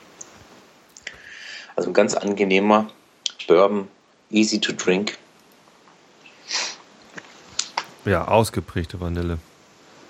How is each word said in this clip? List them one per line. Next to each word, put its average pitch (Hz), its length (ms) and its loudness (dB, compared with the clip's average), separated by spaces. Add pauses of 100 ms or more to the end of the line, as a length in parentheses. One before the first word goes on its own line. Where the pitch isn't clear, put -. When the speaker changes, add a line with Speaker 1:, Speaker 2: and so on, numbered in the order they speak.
(1800)
Speaker 1:
Also 90 140 -4
ein 92 40 -8
ganz 104 220 2
angenehmer 101 760 2 (580)
Bourbon, 98 400 4 (420)
easy 107 300 2
to - 140 -4
drink. 95 440 -2 (3000)
Speaker 2:
Ja, 87 220 0
ausgeprägte 98 720 0
Vanille. 85 400 -4 (720)